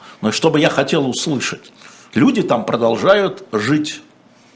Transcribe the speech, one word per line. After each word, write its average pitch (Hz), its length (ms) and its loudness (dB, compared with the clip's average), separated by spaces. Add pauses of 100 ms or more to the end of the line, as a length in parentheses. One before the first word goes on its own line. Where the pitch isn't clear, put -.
(200)
но 110 100 0
что 160 200 0
бы 151 100 2
я - 80 2
хотел 143 400 0
услышать. - 640 -6 (400)
Люди 208 300 2
там 110 240 -2
продолжают 120 840 0
жить. 139 520 -2 (540)